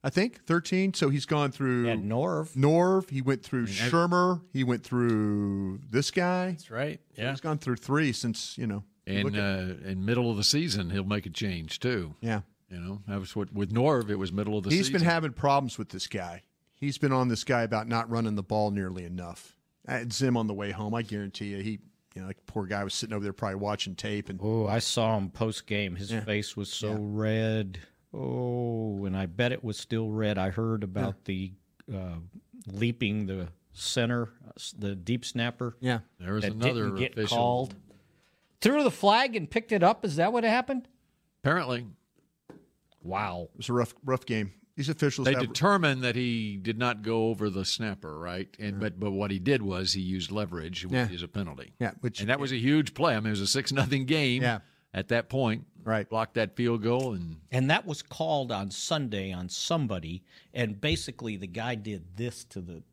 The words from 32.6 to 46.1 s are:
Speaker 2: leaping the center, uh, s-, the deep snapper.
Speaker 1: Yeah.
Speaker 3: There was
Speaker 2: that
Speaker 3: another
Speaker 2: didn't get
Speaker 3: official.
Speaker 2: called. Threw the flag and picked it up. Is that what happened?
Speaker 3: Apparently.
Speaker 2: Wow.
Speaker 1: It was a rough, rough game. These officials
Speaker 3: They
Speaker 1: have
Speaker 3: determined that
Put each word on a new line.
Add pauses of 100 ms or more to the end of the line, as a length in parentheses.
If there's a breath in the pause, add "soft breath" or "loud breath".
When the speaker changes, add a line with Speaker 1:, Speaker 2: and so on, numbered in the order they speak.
Speaker 2:
leaping
the (240)
center, (140)
uh,
s-,
the
deep
snapper.
Speaker 1:
Yeah. (180)
Speaker 3:
There
was
Speaker 2:
that
Speaker 3:
another
Speaker 2:
didn't
get
Speaker 3:
official.
Speaker 2:
called. (840 soft breath)
Threw
the
flag
and
picked
it
up.
Is
that
what
happened? (560)
Speaker 3:
Apparently. (1160)
Speaker 2:
Wow.
Speaker 1:
It
was
a
rough, (100)
rough
game. (240)
These
officials
Speaker 3:
They
Speaker 1:
have
Speaker 3:
determined
that